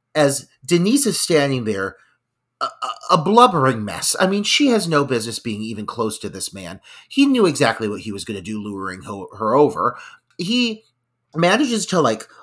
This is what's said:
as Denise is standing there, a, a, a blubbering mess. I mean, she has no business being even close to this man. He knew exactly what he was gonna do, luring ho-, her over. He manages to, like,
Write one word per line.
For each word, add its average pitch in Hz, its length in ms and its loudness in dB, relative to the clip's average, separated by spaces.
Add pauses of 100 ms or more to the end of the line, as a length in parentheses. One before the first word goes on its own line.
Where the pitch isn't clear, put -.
(140)
as 143 340 2 (160)
Denise 190 420 2
is 208 120 0
standing 139 460 0
there, 98 320 -4 (640)
a, - 40 -2
a, - 500 -4
a 180 40 4
blubbering 160 640 4
mess. 85 340 -2
I 190 80 2
mean, 202 160 0
she 285 260 2
has 214 200 2
no 147 160 2
business 117 340 -4
being 107 240 -6
even 110 240 -8
close 110 320 -4
to 101 100 -8
this 92 240 -8
man. 92 280 -14 (280)
He 277 160 2
knew 254 220 4
exactly 120 420 2
what 101 120 -6
he 104 120 -10
was 98 120 -10
gonna 101 160 -8
do, 104 200 -8
luring 95 420 -10
ho-, 101 260 -12 (100)
her 110 160 0
over. 123 420 2 (400)
He 220 480 -2 (500)
manages 202 520 0
to, 180 140 0
like, 113 280 0 (140)